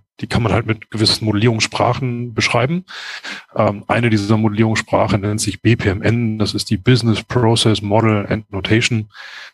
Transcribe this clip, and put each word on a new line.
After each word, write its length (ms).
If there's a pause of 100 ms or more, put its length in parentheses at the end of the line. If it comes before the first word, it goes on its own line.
(220)
die 60
kann 160
man 100
halt 140
mit 220
gewissen 360
Modellierungssprachen 1080
beschreiben. 520 (720)
Ähm, 320
eine 220
dieser 280
Modellierungssprachen 840
nennt 220
sich 200
B 140
P 140
M 120
N. 360
Das 160
ist 160
die 80
Business 460
Process 580
Model 480
and 220
Notation. 580 (440)